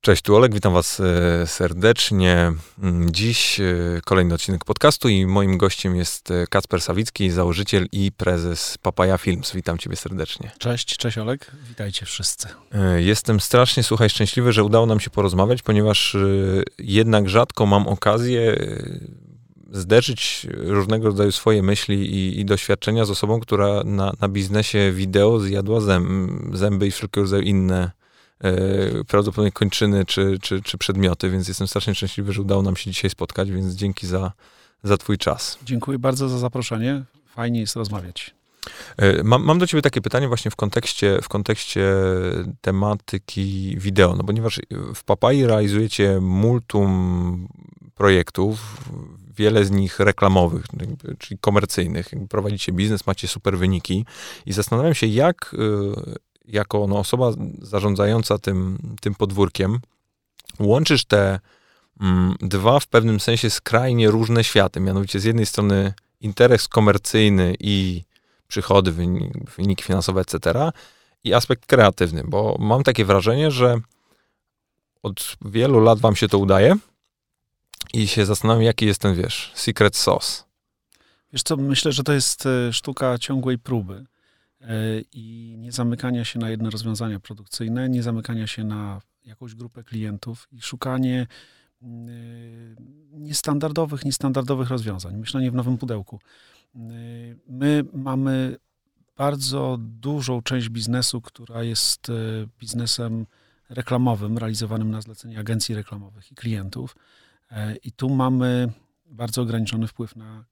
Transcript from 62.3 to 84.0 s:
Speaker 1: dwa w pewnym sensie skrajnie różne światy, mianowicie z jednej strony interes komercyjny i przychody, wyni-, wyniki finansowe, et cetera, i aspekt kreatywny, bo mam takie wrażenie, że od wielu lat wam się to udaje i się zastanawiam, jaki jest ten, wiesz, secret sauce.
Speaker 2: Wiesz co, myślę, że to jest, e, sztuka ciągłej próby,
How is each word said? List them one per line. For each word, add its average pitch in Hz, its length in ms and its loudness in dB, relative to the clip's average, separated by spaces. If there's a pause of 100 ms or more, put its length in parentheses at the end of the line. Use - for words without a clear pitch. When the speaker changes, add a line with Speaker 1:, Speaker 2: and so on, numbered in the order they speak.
Speaker 1:
dwa 101 380 2
w - 80 -6
pewnym 113 320 4
sensie 117 300 0
skrajnie 117 600 2
różne 113 320 2
światy, 98 360 2
mianowicie 98 400 -2
z 98 40 -4
jednej 113 220 2
strony 98 480 0 (280)
interes 117 460 4
komercyjny 101 920 4
i 95 440 -2 (440)
przychody, 98 440 2
wyni-, 87 400 -2 (260)
wyniki 95 260 0
finansowe, 92 380 0
et - 80 -4
cetera, 117 420 0 (520)
i 95 100 0
aspekt 120 320 2
kreatywny, 92 600 4
bo 107 320 0
mam 117 240 2
takie 113 220 2
wrażenie, 113 460 4
że 123 260 2 (1300)
od - 420 -10
wielu 113 340 4
lat 110 200 6
wam 110 160 4
się 107 120 0
to 101 100 2
udaje 98 380 6 (1200)
i 110 140 2
się 104 180 2
zastanawiam, 110 380 2
jaki 113 220 2
jest 104 160 2
ten, 98 140 2
wiesz, - 400 -6
secret 104 400 2
sauce. - 480 -2 (880)
Speaker 2:
Wiesz 131 100 -6
co, 156 140 -2
myślę, 139 340 0
że 131 120 -2
to 147 100 0
jest, - 320 -2
e, 123 280 0
sztuka 131 440 -4
ciągłej 127 420 -4
próby, 110 460 -6 (560)